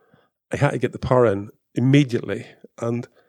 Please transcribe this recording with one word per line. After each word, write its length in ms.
He 80
had 120
to 80
get 140
the 60
power 280
in 240
immediately, 720
and, 280